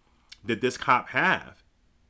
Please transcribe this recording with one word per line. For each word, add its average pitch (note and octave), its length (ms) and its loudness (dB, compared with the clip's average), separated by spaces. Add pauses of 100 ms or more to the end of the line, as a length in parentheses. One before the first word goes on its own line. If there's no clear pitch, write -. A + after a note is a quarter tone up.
(440)
did A2 160 -4
this B2+ 160 0
cop - 340 2
have D3 520 -2 (460)